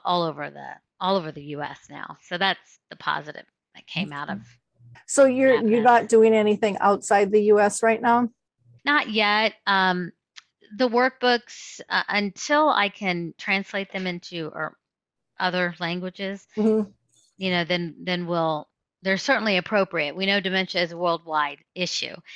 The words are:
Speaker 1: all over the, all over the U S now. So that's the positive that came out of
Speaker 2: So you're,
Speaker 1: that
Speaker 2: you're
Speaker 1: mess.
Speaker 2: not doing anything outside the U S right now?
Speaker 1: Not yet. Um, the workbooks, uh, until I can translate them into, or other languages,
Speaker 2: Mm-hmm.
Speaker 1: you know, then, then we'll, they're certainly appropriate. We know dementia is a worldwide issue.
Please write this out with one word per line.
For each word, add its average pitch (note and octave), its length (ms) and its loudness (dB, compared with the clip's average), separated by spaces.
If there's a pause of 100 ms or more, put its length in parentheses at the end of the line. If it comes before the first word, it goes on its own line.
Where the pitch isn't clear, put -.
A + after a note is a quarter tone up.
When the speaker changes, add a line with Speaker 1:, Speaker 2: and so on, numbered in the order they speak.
Speaker 1:
all F3+ 180 0
over C#3+ 280 -6
the, C#3+ 180 -16 (320)
all F#3+ 160 0
over D#3 160 -4
the D3 100 -16
U D3 200 -10
S - 260 -12
now. - 320 -16
So F3 180 -10
that's F#3+ 400 -4 (120)
the E3 60 -18
positive D3+ 500 -8 (280)
that - 120 -20
came - 260 -6
out D3 160 -10
of G3+ 100 -8 (680)
Speaker 2:
So - 180 4
you're, C4 320 4
Speaker 1:
that A3+ 120 0
Speaker 2:
you're A3+ 140 4
Speaker 1:
mess. A#3+ 200 6
Speaker 2:
not A3 60 -10
doing A3 260 6
anything G#3 440 2
outside G3+ 540 2
the G#3+ 120 4
U G#3 140 6
S G#3 240 2
right A3+ 180 2
now? A#3+ 280 2 (560)
Speaker 1:
Not C#4+ 260 0
yet. G#3+ 440 2 (120)
Um, F#3 460 2 (640)
the B3+ 120 2
workbooks, A#3+ 1000 0
uh, F#3 200 0
until G#3 600 0
I G3+ 220 2
can F3 460 -6
translate G3 540 -4
them F#3 160 -8
into, F3 480 -8
or D#3 220 -8 (640)
other F3+ 400 0
languages, F#3 680 -8 (100)
Speaker 2:
Mm-hmm. G#3+ 340 2 (480)
Speaker 1:
you F#3+ 120 -2
know, F3 140 0
then, E3+ 360 -4
then F3 260 -4
we'll, D#3+ 420 -2 (340)
they're F#3+ 140 0
certainly G#3+ 400 0
appropriate. F3 580 -2
We F#3+ 120 -4
know G3+ 140 0
dementia F#3+ 420 -2
is E3 100 -4
a E3+ 60 -14
worldwide D#3+ 580 -2 (180)
issue. - 400 -6 (220)